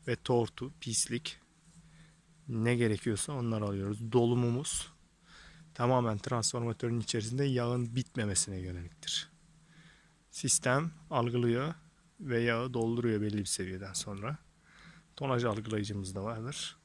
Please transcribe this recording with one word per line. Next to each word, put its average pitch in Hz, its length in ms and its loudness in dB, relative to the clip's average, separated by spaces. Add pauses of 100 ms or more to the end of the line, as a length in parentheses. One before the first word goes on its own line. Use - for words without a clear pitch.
Ve 120 80 2
tortu, 123 640 0
pislik, - 580 -4 (1080)
ne 120 280 2
gerekiyorsa 113 580 2
onları 113 320 0
alıyoruz. 101 460 -4
Dolumumuz 120 800 2 (840)
tamamen 120 440 2
transformatörün 117 800 0
içerisinde 117 460 -2
yağın 120 500 0
bitmemesine 104 640 -2
yöneliktir. 90 720 -8 (1000)
Sistem 139 600 2 (180)
algılıyor 120 640 2 (460)
ve 123 220 0
yağı 120 320 2
dolduruyor 117 480 2
belli 104 160 0
bir 98 80 0
seviyeden 92 480 -6
sonra. 104 440 -6 (760)
Tonaj 127 280 0
algılayıcımız 104 720 -2
da 98 80 -4
vardır. 113 600 -6